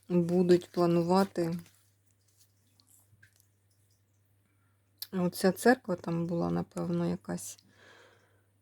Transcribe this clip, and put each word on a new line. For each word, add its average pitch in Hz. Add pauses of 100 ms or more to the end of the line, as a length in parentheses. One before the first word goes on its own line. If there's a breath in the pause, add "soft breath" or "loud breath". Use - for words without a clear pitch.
будуть 175
планувати. 175 (3500)
Оця 180
церква 233
там 170
була, 170
напевно, 175
якась. 180 (1040 soft breath)